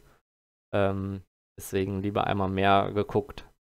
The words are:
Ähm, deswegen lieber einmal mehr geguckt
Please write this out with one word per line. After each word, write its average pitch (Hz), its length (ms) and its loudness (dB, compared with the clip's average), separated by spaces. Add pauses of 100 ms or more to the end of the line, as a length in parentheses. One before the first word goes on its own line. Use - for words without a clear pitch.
(760)
Ähm, 98 480 -2 (360)
deswegen 98 440 -2
lieber 104 240 0
einmal 98 220 0
mehr 98 440 4
geguckt - 560 -2 (220)